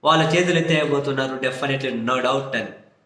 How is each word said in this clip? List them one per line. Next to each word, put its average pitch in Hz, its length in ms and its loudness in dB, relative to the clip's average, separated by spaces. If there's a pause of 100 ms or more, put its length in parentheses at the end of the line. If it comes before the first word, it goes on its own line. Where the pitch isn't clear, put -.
వాళ్ళ 160 260 4
చేతులు 175 280 2
ఎత్తేయబోతున్నారు 143 840 0
definitely, 135 480 -2 (120)
no 127 180 0
doubt 135 360 -2
అని. 107 160 -6 (340)